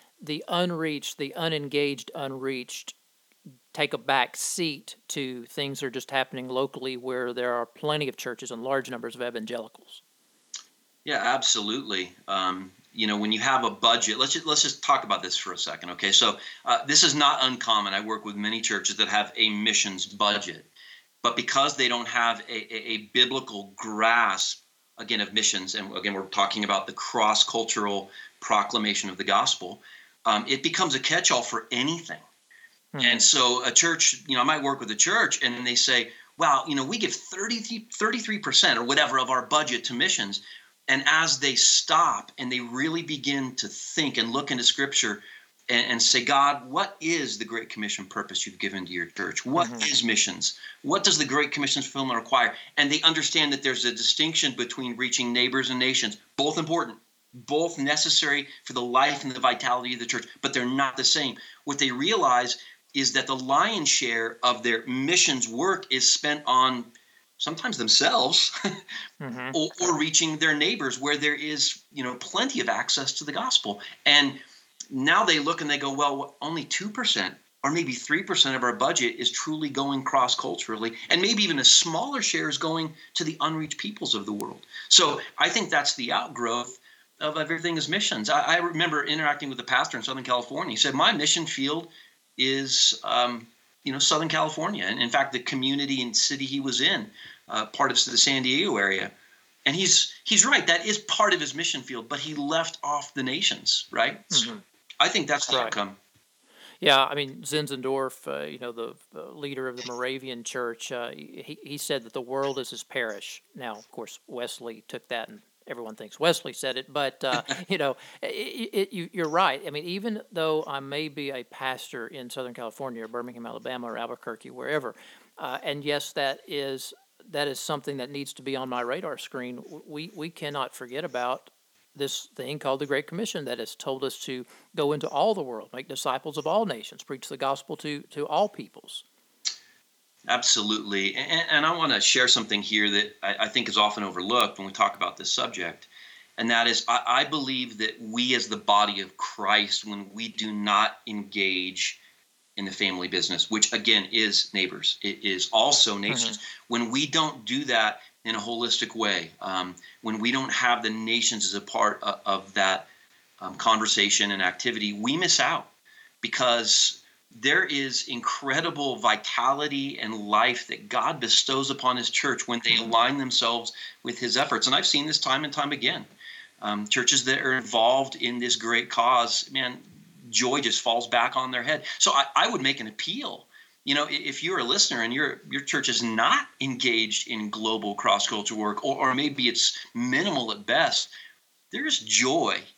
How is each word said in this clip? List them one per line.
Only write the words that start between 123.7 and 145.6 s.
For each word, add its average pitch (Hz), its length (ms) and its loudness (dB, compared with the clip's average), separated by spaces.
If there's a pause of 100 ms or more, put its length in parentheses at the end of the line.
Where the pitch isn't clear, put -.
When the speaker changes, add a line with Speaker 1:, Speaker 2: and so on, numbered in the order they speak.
Speaker 1:
or 113 100 -8
Albuquerque, 117 540 -10
wherever, 131 440 -4 (440)
uh, 135 240 -6
and 147 220 -4
yes, 143 280 -2
that 139 340 -2
is, 139 460 -6 (380)
that 147 180 -2
is 135 100 -6
something 147 380 -6
that 131 140 -8
needs 143 240 -10
to - 80 -20
be 135 140 -4
on 131 120 -6
my 123 140 -2
radar 143 340 -4
screen. 123 400 -10
W-, 151 300 -16
we, 160 280 -10
we 156 140 -8
cannot 143 460 -6
forget 131 300 -8
about 123 460 -4 (460)
this 139 380 -6
thing 139 240 -8
called 139 220 -2
the 147 60 -2
Great 143 200 -2
Commission 175 380 -6
that 120 160 -6
has - 160 -10
told 131 260 -6
us 131 160 -4
to 127 260 -10 (300)
go 147 180 2
into 151 160 -2
all 175 240 2
the 190 100 -2
world, 117 300 -8
make 127 160 -12
disciples 135 480 -4
of 147 80 -4
all 202 220 2
nations, 117 380 -10
preach 135 240 -10
the 139 80 -8
gospel 139 400 -4
to, 147 240 -8 (100)
to 147 160 -6
all 196 220 2
peoples. - 560 -14 (1200)
Speaker 2:
Absolutely. 104 880 0
A-, - 20 -4
a-, 160 340 -2
and 151 140 4
I 170 100 2
wanna 139 240 2
share 127 280 6
something 107 340 2
here 104 280 2
that 101 320 0
I, 98 180 -2
I 110 80 2
think 104 200 -2
is 107 100 0
often 104 240 2
overlooked 98 560 0
when 98 80 -10
we 95 60 -12
talk 98 240 -2
about 90 200 -4
this - 160 -6
subject. 95 560 -6 (480)